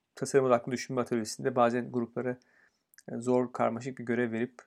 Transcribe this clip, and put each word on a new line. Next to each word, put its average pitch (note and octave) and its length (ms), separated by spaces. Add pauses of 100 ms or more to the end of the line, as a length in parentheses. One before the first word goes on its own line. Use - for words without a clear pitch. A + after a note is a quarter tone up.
(160)
tasarım C3+ 300
odaklı B2 260
düşünme B2 300
atölyesinde B2 540
bazen A#2+ 360
gruplara, B2 460 (760)
e, A#2+ 60
zor, B2 360
karmaşık A#2+ 440
bir A#2+ 80
görev A#2+ 260
verip A#2 360